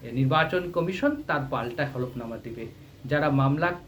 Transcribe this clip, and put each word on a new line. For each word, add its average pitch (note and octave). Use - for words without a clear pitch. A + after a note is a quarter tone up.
এ, A#2+
নির্বাচন D#3
কমিশন, F#3+
তার D3+
পাল্টা B2
হলফনামা A#2+
দেবে A2+
যারা D3
মামলা C#3+